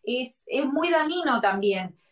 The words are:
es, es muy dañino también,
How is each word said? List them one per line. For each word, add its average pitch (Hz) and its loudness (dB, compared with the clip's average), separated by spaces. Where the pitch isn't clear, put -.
es, 247 -6
es 269 0
muy 311 0
dañino 311 2
también, 196 0